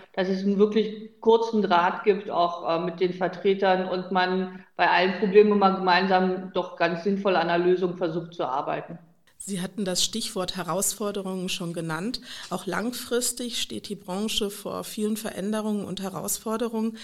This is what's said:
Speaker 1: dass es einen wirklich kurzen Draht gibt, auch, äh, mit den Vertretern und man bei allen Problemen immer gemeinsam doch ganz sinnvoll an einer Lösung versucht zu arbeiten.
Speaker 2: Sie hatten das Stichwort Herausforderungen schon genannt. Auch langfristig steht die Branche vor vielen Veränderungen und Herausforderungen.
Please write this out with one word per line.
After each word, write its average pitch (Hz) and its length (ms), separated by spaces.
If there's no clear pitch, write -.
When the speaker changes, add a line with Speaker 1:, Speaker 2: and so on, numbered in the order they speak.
Speaker 1:
dass 190 160
es 190 160
einen 202 120
wirklich 208 600
kurzen 226 420
Draht 185 440
gibt, 196 240
auch, 170 400
äh, 165 160
mit 180 160
den 180 100
Vertretern 185 800
und 185 240
man 185 500
bei 175 120
allen 180 300
Problemen 208 320
immer 196 240
gemeinsam 185 800
doch 180 240
ganz 170 260
sinnvoll 196 320
an 170 140
einer 175 120
Lösung 180 360
versucht 165 360
zu 170 120
arbeiten. 151 520
Speaker 2:
Sie 196 240
hatten 190 220
das 180 220
Stichwort 190 500
Herausforderungen 190 920
schon 170 240
genannt. 165 480
Auch 180 160
langfristig 240 920
steht - 300
die 208 60
Branche 196 560
vor 190 340
vielen 214 320
Veränderungen 214 640
und 190 180
Herausforderungen. 220 1000